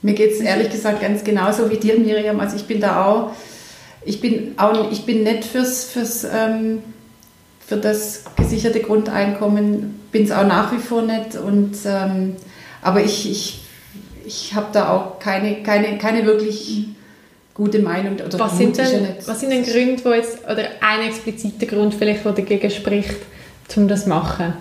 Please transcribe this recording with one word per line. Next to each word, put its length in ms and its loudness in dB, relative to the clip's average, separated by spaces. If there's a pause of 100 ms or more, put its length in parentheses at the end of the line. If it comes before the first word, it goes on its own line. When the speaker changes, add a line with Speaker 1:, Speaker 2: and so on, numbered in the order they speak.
Speaker 1:
Mir 120 2
geht's 260 4
ehrlich 300 2
gesagt 320 -2
ganz 220 0
genauso 460 2
wie 80 0
dir, 220 4
Miriam. 400 2
Also 160 -2
ich 100 -8
bin 160 -2
da 240 2
auch, 260 2 (720)
ich 160 -6
bin 380 -2
auch, 340 2
ich 140 -6
bin 180 2
nicht 220 0
fürs, 400 -2
fürs, 400 -4
ähm, 560 -2 (840)
für 120 -4
das 460 -2 (120)
gesicherte 460 2
Grundeinkommen, 1160 0 (120)
bin's 200 4
auch 140 2
nach 280 4
wie 60 -2
vor 240 -2
nicht. 320 -2
Und, 400 2 (100)
ähm, 500 0 (460)
aber 220 4
ich, 280 -2
ich, 300 -8 (640)
ich 300 -10
hab 180 -4
da 160 4
auch 300 -2
keine, 440 -2
keine, 340 2
keine 280 0
wirklich 540 0
Speaker 2:
Mhm. 160 -6 (580)
Speaker 1:
gute 260 2
Meinung. 360 0
Oder 240 -6
Speaker 3:
Was 180 0
sind 180 4
Speaker 1:
gut 80 -2
ist 80 4
ja 80 2
Speaker 3:
denn, 160 0
Speaker 1:
nicht 120 -14
Speaker 3:
was 120 -6
sind 120 -2
denn 120 2
Gründe, 400 2
wo 80 2
jetzt, 320 0
oder 200 -2 (180)
ein 260 2
expliziter 600 -6
Grund 260 2
vielleicht, 320 0
der 80 2
dagegen 380 0
spricht, 460 -2 (600)
um 100 6
das 160 2
zu 60 0
machen? 520 0